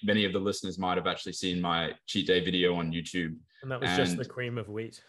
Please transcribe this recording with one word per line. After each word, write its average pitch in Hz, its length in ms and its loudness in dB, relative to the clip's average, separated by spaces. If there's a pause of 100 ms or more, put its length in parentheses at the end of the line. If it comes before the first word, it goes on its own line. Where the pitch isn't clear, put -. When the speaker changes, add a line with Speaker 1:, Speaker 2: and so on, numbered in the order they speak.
Speaker 1:
many 104 220 4
of 92 80 -2
the 101 40 2
listeners 95 400 -2
might 90 200 2
have 90 80 0
actually 90 260 -2
seen 90 300 -2
my 82 320 0 (120)
cheat 92 200 -2
day 90 180 6
video 90 300 4
on 82 180 0
YouTube. 82 440 -2 (260)
Speaker 2:
And 135 80 -10
that 127 100 -4
was - 160 0
just 139 160 4
Speaker 1:
And 151 80 -4
Speaker 2:
the 123 60 -4
cream 120 320 -6
of 107 100 -6
wheat, 110 400 -8